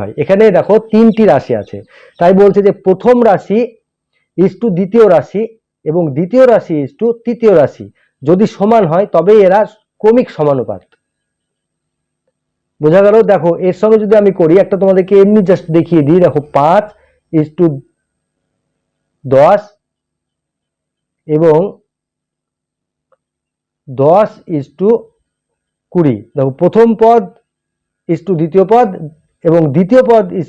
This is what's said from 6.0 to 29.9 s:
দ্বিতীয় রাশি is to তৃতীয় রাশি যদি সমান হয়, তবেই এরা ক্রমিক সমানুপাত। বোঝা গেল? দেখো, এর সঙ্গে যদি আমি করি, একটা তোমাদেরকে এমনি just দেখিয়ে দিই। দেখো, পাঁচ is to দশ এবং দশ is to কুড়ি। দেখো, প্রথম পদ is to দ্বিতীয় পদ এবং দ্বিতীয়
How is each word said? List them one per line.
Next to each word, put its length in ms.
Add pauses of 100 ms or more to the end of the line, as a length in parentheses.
দ্বিতীয় 360
রাশি 220 (100)
is 160
to 60 (180)
তৃতীয় 360
রাশি 260 (420)
যদি 160 (120)
সমান 260 (100)
হয়, 220
তবেই 320
এরা 140 (400)
ক্রমিক 360
সমানুপাত। 460 (2000)
বোঝা 240
গেল? 100 (160)
দেখো, 180 (160)
এর 140
সঙ্গে 240
যদি 180
আমি 180
করি, 140 (100)
একটা 180
তোমাদেরকে 400
এমনি 180 (100)
just 160 (100)
দেখিয়ে 300
দিই। 200
দেখো, 140 (160)
পাঁচ 280 (560)
is 80 (100)
to 80 (1700)
দশ 220 (1800)
এবং 220 (2500)
দশ 240 (280)
is 100 (120)
to 100 (1040)
কুড়ি। 240 (200)
দেখো, 140 (120)
প্রথম 240 (160)
পদ 200 (880)
is 140
to 140
দ্বিতীয় 320
পদ 160 (600)
এবং 120 (140)
দ্বিতীয় 360